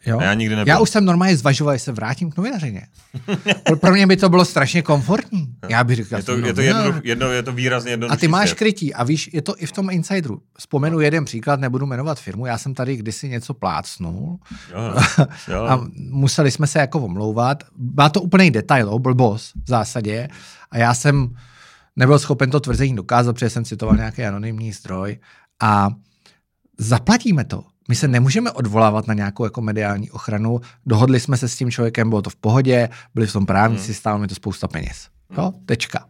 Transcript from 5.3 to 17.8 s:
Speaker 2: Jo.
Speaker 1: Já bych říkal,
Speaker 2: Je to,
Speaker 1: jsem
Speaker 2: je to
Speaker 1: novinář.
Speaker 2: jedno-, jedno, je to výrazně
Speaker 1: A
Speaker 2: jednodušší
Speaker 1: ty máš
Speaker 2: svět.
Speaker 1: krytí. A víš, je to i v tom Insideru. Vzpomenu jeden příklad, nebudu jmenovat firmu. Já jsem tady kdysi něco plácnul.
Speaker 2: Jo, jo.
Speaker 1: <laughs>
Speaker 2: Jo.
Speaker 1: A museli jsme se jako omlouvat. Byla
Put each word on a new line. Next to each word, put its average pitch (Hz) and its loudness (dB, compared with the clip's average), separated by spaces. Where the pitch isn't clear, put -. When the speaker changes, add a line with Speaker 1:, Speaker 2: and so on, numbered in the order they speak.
Speaker 2:
Jo. 95 -8
Speaker 1:
Já 117 4
bych 123 2
říkal, 107 -6
Speaker 2:
Je 98 -6
to, 127 -6
Speaker 1:
jsem 120 0
Speaker 2:
je 120 0
to 135 0
Speaker 1:
novinář. 208 2
Speaker 2:
jedno-, 156 -2
jedno, 120 -2
je 123 -2
to 131 -8
výrazně 123 -2
Speaker 1:
A - -4
Speaker 2:
jednodušší 117 -2
Speaker 1:
ty 170 2
máš 185 4
Speaker 2:
svět. 165 -4
Speaker 1:
krytí. 202 0
A 120 -4
víš, 147 -2
je 156 -4
to 185 -8
i - -4
v 147 -8
tom 190 -4
Insideru. 175 -4
Vzpomenu 156 -2
jeden 151 2
příklad, 127 -4
nebudu 131 -4
jmenovat 139 -6
firmu. 104 -10
Já 117 -4
jsem 135 -8
tady 127 -4
kdysi 113 -10
něco 123 -8
plácnul. 92 -8
Speaker 2:
Jo, 90 -8
jo. 143 4
Speaker 1:
<laughs> 90 -6
Speaker 2:
Jo. 98 -2
Speaker 1:
A 127 0
museli 139 0
jsme 151 0
se 160 0
jako 147 0
omlouvat. 110 -2
Byla 135 2